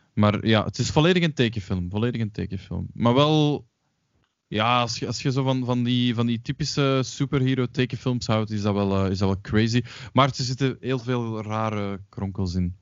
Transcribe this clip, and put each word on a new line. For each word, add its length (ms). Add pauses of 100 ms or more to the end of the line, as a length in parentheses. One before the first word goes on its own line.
(140)
maar 340
ja, 160
het 140
is 140
volledig 320
een 100
tekenfilm. 560
Volledig 320
een 100
tekenfilm. 640
Maar 200
wel, 540 (800)
ja, 340
als 180
je, 80
als 140
je 100
zo 120
van, 220
van 180
die, 320
van 100
die 160
typische 640
superhero 600
tekenfilms 640
houdt, 240
is 100
dat 120
wel, 320
eh, 60
is 60
dat 100
wel 140
crazy. 400 (320)
Maar 140
er 60 (100)
zitten 360
heel 200
veel 420
rare 680
kronkels 460
in. 260